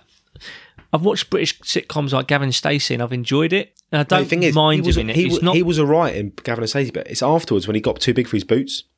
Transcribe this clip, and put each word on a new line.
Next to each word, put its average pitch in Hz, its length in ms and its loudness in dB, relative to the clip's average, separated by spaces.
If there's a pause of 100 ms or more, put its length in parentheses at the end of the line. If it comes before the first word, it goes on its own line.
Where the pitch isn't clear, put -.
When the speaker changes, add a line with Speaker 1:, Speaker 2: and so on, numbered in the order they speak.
(920)
Speaker 1:
I've 156 120 0
watched 202 260 -2
British 170 300 -2
sitcoms - 540 -4
like 131 120 0
Gavin 139 260 0
Stacey 143 440 -2
and 120 80 -2
I've 120 100 -6
enjoyed 139 400 0
it. 202 200 -4 (180)
And 151 80 0
I - 20 2
Speaker 2:
No, - 40 0
the - 40 -6 (140)
Speaker 1:
don't - 40 -4
Speaker 2:
thing 170 160 0
is, 151 120 4
Speaker 1:
mind 156 260 4
Speaker 2:
he 170 60 0
was, - 80 4
Speaker 1:
doing 110 160 0
it. 117 40 -2
Speaker 2:
he 175 120 4
Speaker 1:
It's 170 80 2
Speaker 2:
wa-, - 100 0
Speaker 1:
not 175 100 4
Speaker 2:
he 170 60 4
was 170 160 0
all 156 80 4
right 151 300 2
in 101 160 -6 (120)
Gavin 117 220 -4
Stacey, 135 240 -2
but - 180 -8
it's - 140 -8
afterwards 127 460 2
when 107 80 0
he 107 60 0
got 110 180 -2
too 127 160 2
big 120 120 2
for - 100 -2
his 98 60 -2
boots. - 400 -2 (140)